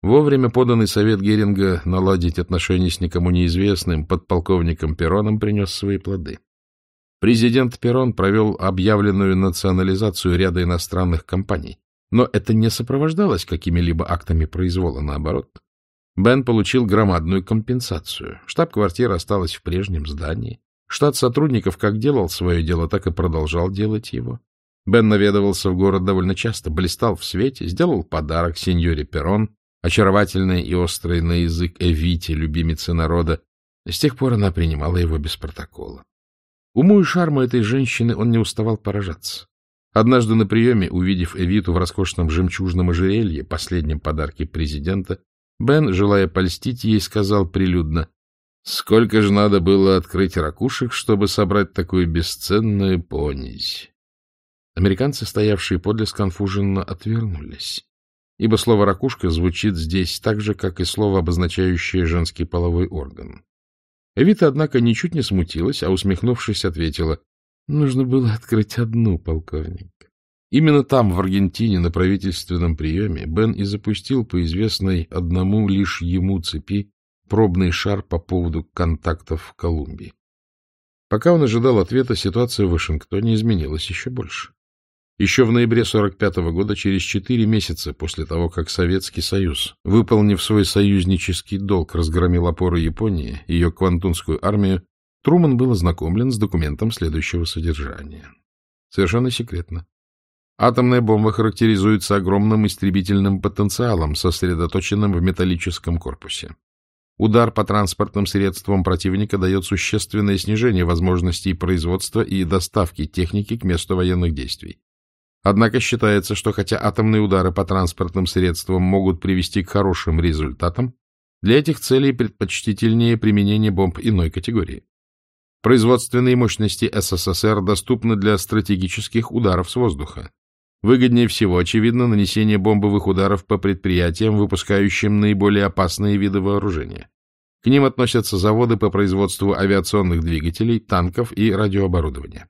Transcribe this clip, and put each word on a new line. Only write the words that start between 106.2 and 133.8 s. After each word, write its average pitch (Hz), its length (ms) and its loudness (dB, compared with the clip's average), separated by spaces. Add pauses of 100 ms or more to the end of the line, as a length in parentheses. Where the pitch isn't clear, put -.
Удар 113 320 4
по 107 140 -2
транспортным 101 640 -2
средствам 98 580 0
противника 95 540 -2
даёт 95 260 0
существенное 101 720 -2
снижение 104 480 0
возможностей 87 720 0
производства 87 640 -2
и 95 240 -2
доставки 87 640 -2
техники 104 500 -4
к 117 80 -12
месту 90 320 -2
военных 90 380 0
действий. - 440 -12 (640)
Однако 107 360 4
считается, 104 560 0
что 104 180 -2
хотя 101 300 -2
атомные 107 400 2
удары 92 300 2
по 98 120 -2
транспортным 92 640 -2
средствам 90 560 0
могут 95 380 2
привести 95 420 -2
к 90 80 -8
хорошим 87 500 0
результатам, 85 720 -2 (460)
для 110 180 4
этих 151 200 0
целей 135 340 2
предпочтительнее 113 1040 0
применение 107 540 2
бомб 92 300 0
иной 92 300 2
категории. 90 540 -6 (800)
Производственные 123 720 4
мощности 110 580 0
С 95 240 -2
С 90 160 -2
С 85 120 -2
Р 107 180 2
доступны 113 540 0
для 101 220 2
стратегических 104 920 -2
ударов 92 400 0
с - 60 -6
воздуха. 82 540 -4 (520)
Выгоднее 120 460 4
всего, 92 300 0
очевидно, 117 480 2
нанесение 107 520 2
бомбовых 101 480 2
ударов 98 400 0
по 104 100 0
предприятиям, 92 800 0